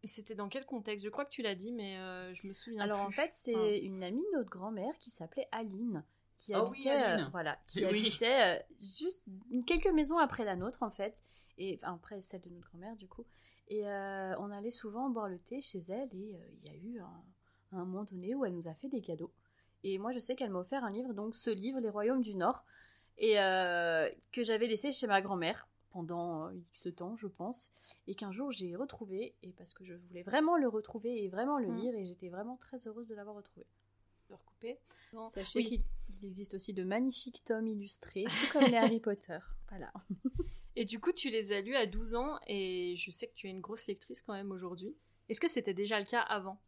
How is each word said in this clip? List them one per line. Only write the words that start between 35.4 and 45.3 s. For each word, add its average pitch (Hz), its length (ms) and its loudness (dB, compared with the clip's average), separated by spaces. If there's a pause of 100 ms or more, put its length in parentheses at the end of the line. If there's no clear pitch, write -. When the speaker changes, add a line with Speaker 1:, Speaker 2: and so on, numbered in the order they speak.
Speaker 1:
Oui. 233 60 4
Speaker 2:
qu'il, 233 160 2 (280)
il 202 160 -10
existe 196 280 -8
aussi 196 200 -4
de 185 100 0
magnifiques 240 600 0
tomes 220 240 0
illustrés, 202 580 -4
tout 226 280 0
comme 277 160 10
les 240 80 8
Harry 226 220 8
Speaker 1:
<laughs> - 20 -4
Speaker 2:
Potter. 202 380 -2 (300)
Voilà. 185 220 -10 (840)
Speaker 1:
Et 226 100 0
du 220 140 -4
coup, 330 120 2
tu 285 200 0
les 214 200 0
as 202 100 2
lus 240 140 -2
à 233 120 6
douze 214 280 0
ans, 277 220 0 (100)
et 185 500 0
je 180 120 -4
sais 233 180 -4
que - 60 -18
tu - 140 -12
es - 20 -6
une 185 120 -8
grosse 208 260 -8
lectrice - 340 -6
quand 214 120 -8
même 196 180 -4
aujourd'hui. 185 440 -6 (340)
Est-ce 220 120 2